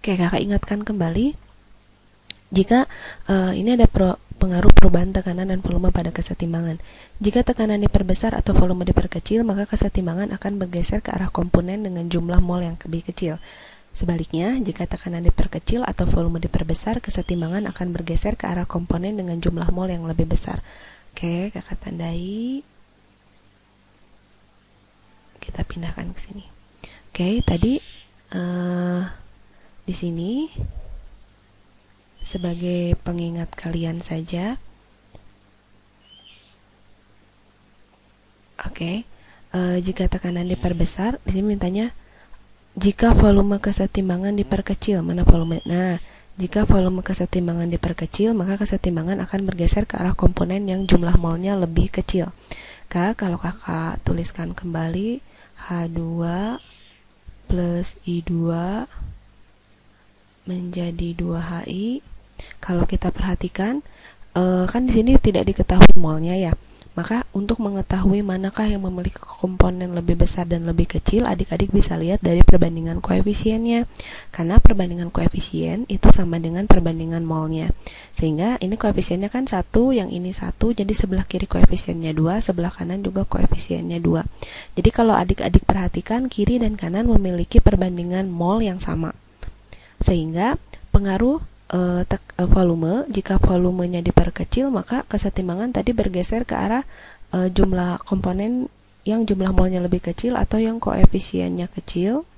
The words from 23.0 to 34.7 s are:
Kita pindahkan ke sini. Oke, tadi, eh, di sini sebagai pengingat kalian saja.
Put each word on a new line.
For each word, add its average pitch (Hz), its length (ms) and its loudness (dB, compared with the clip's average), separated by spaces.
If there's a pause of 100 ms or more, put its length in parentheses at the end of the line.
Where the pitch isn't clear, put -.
Kita - 240 -8
pindahkan 170 480 -10
ke - 80 -14
sini. 196 240 -16 (640)
Oke, 196 320 -4
tadi, 240 400 -2 (560)
eh, 180 880 -6 (600)
di 180 80 -10
sini 180 560 -8 (1800)
sebagai 175 800 -4
pengingat 170 480 -8
kalian 165 480 -8
saja. 175 560 -8 (4000)